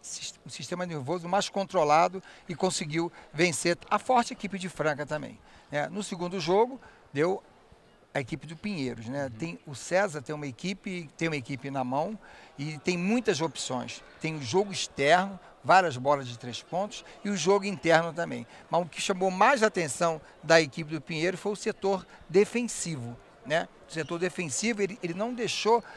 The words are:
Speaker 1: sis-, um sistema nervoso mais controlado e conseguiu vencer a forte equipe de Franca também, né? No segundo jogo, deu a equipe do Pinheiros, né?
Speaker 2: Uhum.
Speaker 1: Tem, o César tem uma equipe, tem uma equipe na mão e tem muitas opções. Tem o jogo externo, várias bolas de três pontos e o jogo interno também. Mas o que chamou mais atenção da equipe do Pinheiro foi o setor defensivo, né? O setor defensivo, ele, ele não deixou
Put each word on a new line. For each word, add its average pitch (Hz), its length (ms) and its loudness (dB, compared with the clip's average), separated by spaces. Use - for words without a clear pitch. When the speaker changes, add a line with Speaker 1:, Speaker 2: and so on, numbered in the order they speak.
Speaker 1:
sis-, - 320 -12
um 147 60 -18
sistema 175 340 -8
nervoso 165 460 -6
mais 190 180 2
controlado 180 760 2
e 165 80 -8
conseguiu 170 560 0
vencer 170 460 2
a 208 120 2
forte 247 340 2
equipe 196 240 -8
de 185 100 -8
Franca 147 380 -2
também, 127 320 -8
né? 147 200 -2
No 190 120 -6
segundo 180 380 -6
jogo, 208 420 2
deu 165 300 0
a - 80 -2
equipe 143 280 -8
do 160 100 -12
Pinheiros, 127 500 -6
né? 139 180 -4
Speaker 2:
Uhum. 135 40 -6
Speaker 1:
Tem, 160 380 -8
o 143 80 -10
César 175 440 0
tem 147 140 -8
uma 147 140 -8
equipe, 180 680 -8
tem 165 120 -2
uma 160 100 -2
equipe 135 320 -8
na 135 140 -2
mão 151 340 -4
e 151 220 -8
tem 180 180 -2
muitas 202 420 2
opções. 127 640 -4
Tem 160 160 -4
o 151 60 -8
jogo 185 300 0
externo, 180 680 2
várias 165 320 6
bolas 135 320 2
de 120 120 -12
três 123 240 -10
pontos 196 420 -8
e 202 60 -4
o 202 80 0
jogo 196 280 4
interno 165 460 4
também. 147 360 -6
Mas 165 140 2
o 180 40 -2
que - 140 -12
chamou 190 300 0
mais 214 320 6
atenção 170 580 0
da 165 180 8
equipe 151 320 0
do 160 80 -4
Pinheiro 170 380 -2
foi 202 140 -4
o 208 40 -4
setor 196 480 -2
defensivo, 170 880 0
né? 165 220 0
O - 40 -20
setor 160 280 -6
defensivo, 185 640 -2
ele, 196 180 -4
ele 170 140 -4
não 226 180 -4
deixou 226 500 2